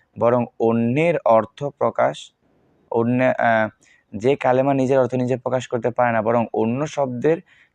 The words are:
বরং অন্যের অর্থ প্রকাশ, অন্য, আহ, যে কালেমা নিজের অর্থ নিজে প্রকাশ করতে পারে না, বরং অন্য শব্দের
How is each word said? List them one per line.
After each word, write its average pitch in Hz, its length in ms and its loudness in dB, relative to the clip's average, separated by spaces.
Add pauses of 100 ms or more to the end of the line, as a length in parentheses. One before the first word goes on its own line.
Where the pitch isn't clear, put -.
(180)
বরং 120 240 2 (180)
অন্যের 120 640 0
অর্থ 113 400 2
প্রকাশ, 123 520 -2 (760)
অন্য, 120 340 0
আহ, 117 420 2 (460)
যে 117 240 0
কালেমা 131 380 2
নিজের 131 240 2
অর্থ 127 160 0
নিজে 127 220 -2
প্রকাশ 127 300 -4
করতে 120 240 -4
পারে 123 220 0
না, 113 100 0
বরং 117 300 0
অন্য 117 340 -2
শব্দের 143 520 -2 (360)